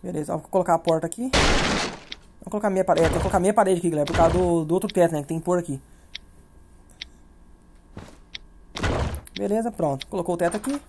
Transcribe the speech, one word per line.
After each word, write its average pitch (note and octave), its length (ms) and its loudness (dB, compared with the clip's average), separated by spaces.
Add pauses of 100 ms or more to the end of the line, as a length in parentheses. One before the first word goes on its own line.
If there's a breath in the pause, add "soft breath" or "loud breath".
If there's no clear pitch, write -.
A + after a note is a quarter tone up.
Beleza, E3 340 -6
ó, - 20 -4
vou D3+ 120 -8
colocar F3+ 260 2
a E3+ 40 2
porta E3 280 0
aqui. B3 260 -6 (1120)
Vou - 60 -12
colocar G#3 200 0
minha F#3+ 140 2
parede, E3 240 4
vou - 120 0
colocar G3 200 0
minha G3+ 140 2
parede F#3+ 240 4
aqui, E3+ 120 0
galera, D3 160 0
por E3 100 -4
causa E3 220 4
do, E3+ 260 2
do D#3 100 0
outro F#3+ 180 -2
teto, E3+ 200 4
né, D3+ 100 -4
que C#3 40 -12
tem E3 120 -4
que D#3+ 60 -8
pôr F3+ 140 0
aqui. D3 220 -6 (3500 soft breath)
Beleza, G#3+ 360 -2
pronto. E3+ 340 -2
Colocou F3+ 280 -4
o E3+ 40 -6
teto F3+ 200 -2
aqui. C#4 300 -6